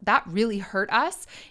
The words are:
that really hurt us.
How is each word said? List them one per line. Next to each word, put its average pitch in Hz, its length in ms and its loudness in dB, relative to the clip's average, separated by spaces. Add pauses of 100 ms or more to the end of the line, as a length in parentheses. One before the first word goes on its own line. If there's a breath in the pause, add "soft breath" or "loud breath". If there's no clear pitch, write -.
that 214 260 4
really 208 300 0
hurt 196 340 -4
us. 302 340 0 (260 loud breath)